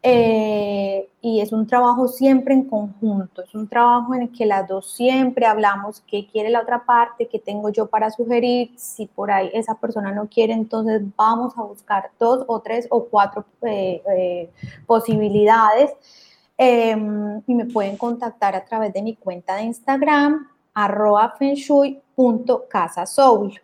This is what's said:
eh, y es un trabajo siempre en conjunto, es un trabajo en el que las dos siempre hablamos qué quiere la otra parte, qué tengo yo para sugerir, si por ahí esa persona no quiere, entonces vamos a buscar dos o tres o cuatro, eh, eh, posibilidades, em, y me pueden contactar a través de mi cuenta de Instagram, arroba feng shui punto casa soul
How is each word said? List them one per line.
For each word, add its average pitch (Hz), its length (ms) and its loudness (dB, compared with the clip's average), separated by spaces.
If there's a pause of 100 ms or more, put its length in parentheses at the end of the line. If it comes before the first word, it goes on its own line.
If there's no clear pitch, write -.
eh, 208 1040 0 (120)
y 226 180 0
es 214 140 -4
un 220 120 0
trabajo 247 440 2
siempre 269 440 2
en 262 120 4
conjunto, 202 760 -4
es 185 140 -18
un 214 140 -10
trabajo 240 460 2
en 247 80 -4
el 240 80 -8
que 226 140 -4
las 196 220 0
dos 190 260 -8
siempre 254 520 0
hablamos 208 640 0
qué 202 220 -6
quiere 214 200 -4
la 233 120 2
otra 240 240 -4
parte, 233 440 2
qué 214 100 -6
tengo 208 300 -6
yo 214 180 -2
para 220 240 -2
sugerir, 240 680 0
si - 300 -14
por 202 240 -6
ahí 190 220 0
esa 220 220 -4
persona 214 360 -6
no 208 160 -6
quiere, 220 260 0
entonces 220 480 -2 (140)
vamos 233 420 0
a 226 60 -8
buscar 202 560 -6
dos 247 280 2
o 226 140 -4
tres 233 280 -6
o 233 160 0
cuatro, 202 400 0 (160)
eh, 190 400 -4 (120)
eh, 180 360 -2 (360)
posibilidades, 220 1040 4 (680)
em, 214 880 0
y 247 80 0
me 233 100 0
pueden 202 320 -4
contactar 233 580 -4
a 185 100 -6
través 220 280 -4
de 196 80 -4
mi 220 140 -8
cuenta 185 400 -8
de 208 80 -6
Instagram, 285 840 0 (240)
arroba 208 640 2
feng 277 180 0
shui 277 460 2 (140)
punto 247 540 2
casa 175 360 -2
soul 208 480 4 (100)